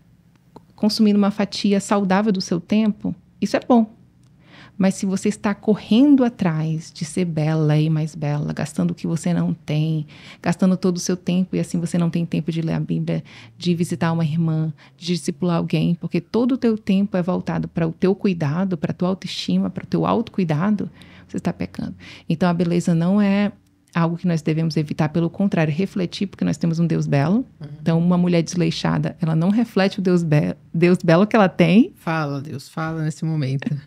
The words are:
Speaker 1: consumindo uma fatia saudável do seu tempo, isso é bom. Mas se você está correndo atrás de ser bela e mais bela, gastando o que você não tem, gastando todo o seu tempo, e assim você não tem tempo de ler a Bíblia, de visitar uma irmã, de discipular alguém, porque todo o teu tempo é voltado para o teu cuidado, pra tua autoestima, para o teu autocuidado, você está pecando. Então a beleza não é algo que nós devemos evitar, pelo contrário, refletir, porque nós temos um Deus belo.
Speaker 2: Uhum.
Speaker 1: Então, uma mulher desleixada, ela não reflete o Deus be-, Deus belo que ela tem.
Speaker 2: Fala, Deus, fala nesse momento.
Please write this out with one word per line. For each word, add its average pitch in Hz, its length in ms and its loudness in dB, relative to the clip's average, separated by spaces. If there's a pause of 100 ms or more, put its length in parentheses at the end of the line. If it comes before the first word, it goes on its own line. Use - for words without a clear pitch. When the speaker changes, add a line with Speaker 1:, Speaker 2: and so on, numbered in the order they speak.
(760)
Speaker 1:
consumindo 208 420 4
uma 202 140 4
fatia 202 480 0
saudável 202 540 0
do 190 80 -2
seu 170 180 -2
tempo, 208 560 0 (240)
isso 202 160 -2
é - 100 -2
bom. 226 280 4 (840)
Mas 190 180 2
se - 100 -6
você 190 240 -2
está 208 260 -4
correndo 254 680 4
atrás 160 680 -2
de - 120 -8
ser - 180 -4
bela 156 540 2
e 156 120 2
mais 156 240 -2
bela, 147 380 -4
gastando 170 400 -2
o 175 40 -6
que - 120 -8
você 170 260 -2
não 170 200 0
tem, 156 520 -2 (360)
gastando 185 340 2
todo 180 220 -2
o - 20 -8
seu 180 160 -2
tempo, 180 400 -2
e 175 60 0
assim 170 180 -4
você 170 180 -4
não 170 120 0
tem 170 160 -2
tempo 165 260 -4
de 165 100 -4
ler 165 120 -4
a 160 60 -2
Bíblia, 160 440 -4 (340)
de 175 160 -2
visitar 165 380 -2
uma 165 140 0
irmã, 160 480 0 (240)
de - 160 -18
discipular 175 440 -2
alguém, 170 380 0
porque 170 240 -4
todo 240 340 0
o 254 40 0
teu 226 200 0
tempo 202 380 0
é 180 60 0
voltado 165 480 -4
para 165 180 -2
o 165 60 -4
teu 185 200 0
cuidado, 180 640 -2
pra - 140 -6
tua - 180 -2
autoestima, 190 600 -4
para - 160 -10
o - 20 -20
teu 165 180 0
autocuidado, 185 840 -2 (360)
você - 120 -12
está 175 160 -4
pecando. - 420 -10 (320)
Então 180 220 0
a 175 40 2
beleza 170 400 0
não 180 280 2
é 202 320 0 (400)
algo 170 240 0
que 180 100 -4
nós 165 140 0
devemos 160 340 -2
evitar, 151 320 -2
pelo 170 220 0
contrário, 170 440 0
refletir, 190 540 -4
porque - 160 -8
nós 175 140 -2
temos 165 220 -2
um 170 60 2
Deus 160 220 0
belo. 156 380 2 (160)
Speaker 2:
Uhum. 147 60 -14 (140)
Speaker 1:
Então, 165 160 0
uma 175 200 4
mulher 175 260 2
desleixada, 160 800 -2
ela 160 160 0
não 170 120 2
reflete 202 500 0
o - 20 -4
Deus 180 200 2
be-, 165 320 2 (200)
Deus 175 280 4
belo 170 240 6
que 208 80 -2
ela 208 140 6
tem. 180 480 4
Speaker 2:
Fala, 151 460 -4
Deus, 143 260 -12
fala 160 380 -6
nesse 156 180 -4
momento. 143 420 -2 (220)